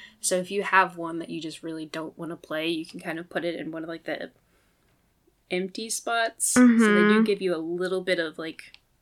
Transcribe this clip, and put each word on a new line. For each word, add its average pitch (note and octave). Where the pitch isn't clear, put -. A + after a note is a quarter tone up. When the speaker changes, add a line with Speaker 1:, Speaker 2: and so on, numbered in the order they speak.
Speaker 1:
So F#3
if F#3
you G3
have F3+
one E3
that E3
you E3
just D#3
really D#3+
don't D#3+
wanna E3
play, D#3+
you E3+
can F3+
kind E3
of F3
put E3
it E3
in D#3+
one D#3+
of, D#3+
like, E3
the -
empty F#3+
spots. A#3
So B3+
they B3
do A#3
Speaker 2:
Mm-hmm. G#3+
Speaker 1:
give G3+
you F3+
a D#3+
little F3
bit F3+
of, D#3
like, D#3+